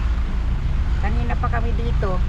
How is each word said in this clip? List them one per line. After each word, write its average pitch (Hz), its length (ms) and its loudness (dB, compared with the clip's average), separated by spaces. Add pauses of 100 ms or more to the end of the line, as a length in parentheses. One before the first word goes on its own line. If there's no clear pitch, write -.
(1040)
Kanina 240 340 0
pa 240 140 0
kami 233 260 0
dito. 202 400 0 (100)